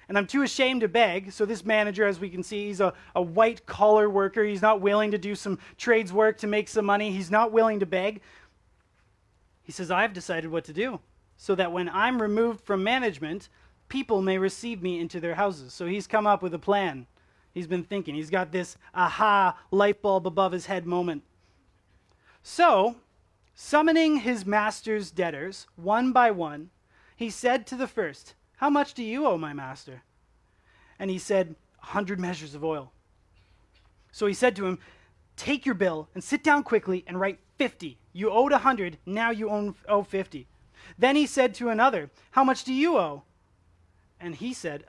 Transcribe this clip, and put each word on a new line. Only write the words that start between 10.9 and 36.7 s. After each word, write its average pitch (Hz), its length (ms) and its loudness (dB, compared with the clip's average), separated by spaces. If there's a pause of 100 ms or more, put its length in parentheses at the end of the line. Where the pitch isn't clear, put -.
so - 200 -4
that 175 160 0
when 175 180 -4
I'm 220 320 0
removed 220 400 0
from 190 220 -2
management, 196 680 -2 (380)
people 233 340 0
may 190 160 2
receive 190 460 -4
me 180 160 -4
into 170 200 -8
their 170 140 -4
houses." 165 400 -4
So 165 140 -10
he's 190 180 -6
come 214 220 0
up 202 160 2
with 175 100 -4
a 170 60 -6
plan. 175 480 -2 (480)
He's 180 100 -8
been 175 180 -4
thinking. 175 300 -8
He's 151 160 -8
got 180 220 -2
this 180 260 -6 (160)
aha 185 640 4 (140)
light 202 320 2
bulb 190 240 2
above 185 240 2
his 180 160 -6
head 180 180 -4
moment. 175 380 -2 (1160)
So, 240 540 4 (580)
summoning 311 640 4
his 220 260 -2
master's 208 640 -2
debtors, 170 640 -6
one 220 380 0
by 240 180 6
one, 160 380 -6 (460)
he 233 140 -6
said 240 380 -2
to 262 80 -12
the 254 120 -4
first, - 460 -8 (240)
"How 285 120 0
much 285 240 0
do 247 100 -10
you 247 240 -2
owe 190 100 0
my 156 140 -8
master?" 131 520 -14 (920)
And 190 140 -6
he 185 60 -4
said, 180 380 -2 (280)
"A - 40 -20
hundred 196 300 -4
measures 165 380 -6
of 147 80 -12
oil." 151 300 -4 (1160)
So - 140 -4
he 202 80 2
said 240 220 2
to 196 100 -4
him, 185 140 -2 (560)
"Take - 300 -4
your 254 100 0
bill 170 380 -2
and 180 100 -10
sit 285 180 -4
down 294 220 4
quickly 185 440 0